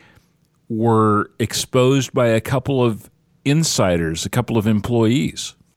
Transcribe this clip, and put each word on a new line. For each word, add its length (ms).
were 680
exposed 760
by 140
a 120
couple 420
of 280
insiders, 800
a 60
couple 260
of 100
employees. 880